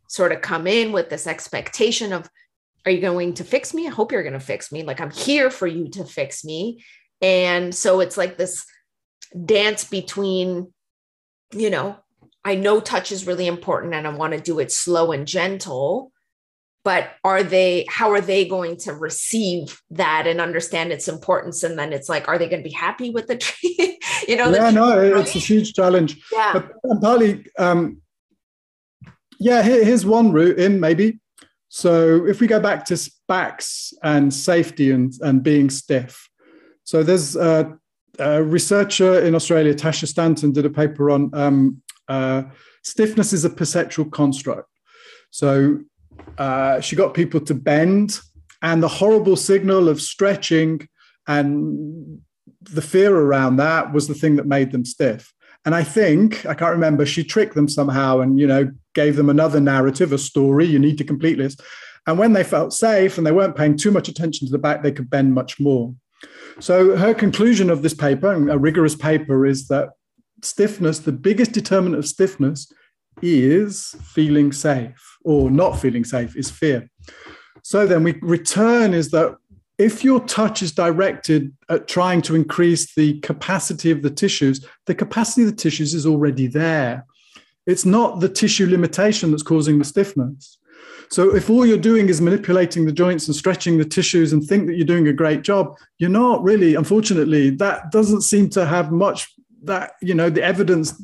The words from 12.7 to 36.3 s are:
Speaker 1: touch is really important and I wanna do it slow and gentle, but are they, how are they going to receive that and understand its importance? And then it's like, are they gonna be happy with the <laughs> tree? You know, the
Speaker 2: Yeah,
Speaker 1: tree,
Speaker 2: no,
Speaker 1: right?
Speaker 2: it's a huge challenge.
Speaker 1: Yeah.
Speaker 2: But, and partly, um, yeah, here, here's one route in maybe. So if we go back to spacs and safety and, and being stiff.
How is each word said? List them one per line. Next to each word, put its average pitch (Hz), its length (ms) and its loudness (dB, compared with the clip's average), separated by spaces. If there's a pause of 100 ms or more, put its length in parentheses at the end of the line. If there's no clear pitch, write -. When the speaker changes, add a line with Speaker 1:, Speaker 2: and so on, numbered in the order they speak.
Speaker 1:
touch 220 320 -6
is 185 140 -10
really 180 200 -4
important 170 460 -6
and 156 140 -8
I 151 40 -6
wanna 156 300 -6
do 160 200 -6
it 131 120 -6
slow 165 400 0
and 143 140 -6
gentle, 180 840 -6 (720)
but 180 260 -2 (120)
are 190 200 0
they, 180 480 2
how 220 220 0
are 202 100 2
they 190 260 0
going 175 300 -6
to 175 160 -12
receive 160 960 -6
that 160 360 -2
and 170 140 -2
understand 170 500 -4
its 147 180 -8
importance? 165 560 -4
And 165 140 -6
then 156 140 -8
it's 139 160 -10
like, 151 200 -6
are 165 100 -2
they 165 100 -2
gonna 165 140 -6
be 151 80 -14
happy 226 400 -8
with 226 160 -8
the 240 100 -6
<laughs> 240 80 -10
tree? 349 540 -4 (280)
You 233 100 -2
know, 240 140 0
the 185 60 4
Speaker 2:
Yeah, 226 140 4
Speaker 1:
tree, 220 40 4
Speaker 2:
no, 226 220 4
Speaker 1:
right? 196 240 4
Speaker 2:
it's 190 140 -4
a 185 40 -4
huge 214 360 0
challenge. 180 440 2 (140)
Speaker 1:
Yeah. 220 220 0
Speaker 2:
But, - 180 -6 (120)
and 226 180 -2
partly, 214 420 2 (140)
um, 175 420 0 (1400)
yeah, 233 220 4
here, 226 220 4
here's 220 200 4
one 226 280 4
route 165 260 4
in 196 220 2
maybe. 175 400 0 (480)
So 165 580 2
if 202 140 -2
we 233 80 0
go 220 100 2
back 190 280 -2
to 180 80 -4
spacs - 1000 -6 (100)
and 143 320 2
safety 165 560 0
and, 131 300 0
and 131 240 2
being 147 260 4
stiff. - 580 -6 (540)